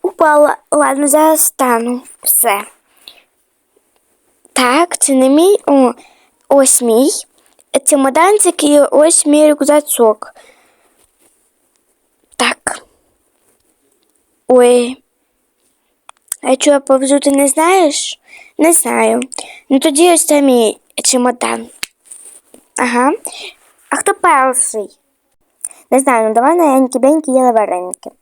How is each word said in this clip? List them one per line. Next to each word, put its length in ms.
упала. 560
Ладно, 360
зараз 340
стану. 600
Все. 380
Так, 440
це 160
не 160
мій... 280
О, 240
ось 340
мій 280
чемоданчик 800
і 160
ось 460
мій 260
рюкзачок. 840
Так. 500
Ой. 560
А 120
чого 180
я 60
повзу, 400
ти 120
не 160
знаєш? 720
Не 160
знаю. 460
Ну 100
тоді 340
ось 120
це 160
мій 380
чемодан. 680
Ага. 340
А 60
хто 180
перший? 840
Не 80
знаю, 280
ну 60
давай 220
на 80
Яньки-Беньки 680
їли 200
вареники. 580